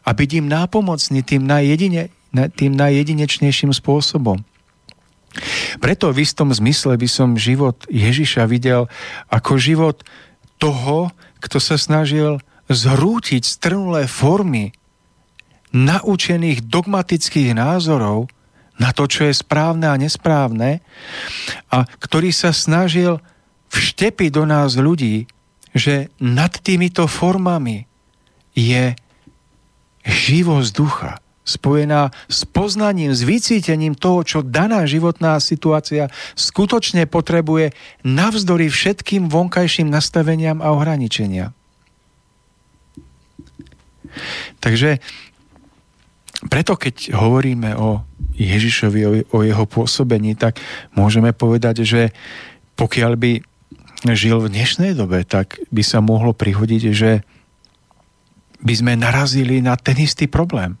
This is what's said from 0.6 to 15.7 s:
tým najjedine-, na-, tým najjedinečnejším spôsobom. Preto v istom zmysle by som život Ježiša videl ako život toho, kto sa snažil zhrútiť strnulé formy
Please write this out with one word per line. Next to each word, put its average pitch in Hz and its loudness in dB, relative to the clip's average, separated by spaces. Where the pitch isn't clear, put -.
tým 135 0
najjedine-, 160 2
na-, 151 2
tým 139 0
najjedinečnejším 143 2
spôsobom. 135 0
Preto 175 0
v 147 2
istom 143 0
zmysle 123 2
by 120 0
som 123 2
život 123 0
Ježiša 123 2
videl 123 2
ako 127 0
život 156 2
toho, 151 -2
kto - -2
sa - 0
snažil 151 0
zhrútiť 135 2
strnulé 170 -2
formy 139 0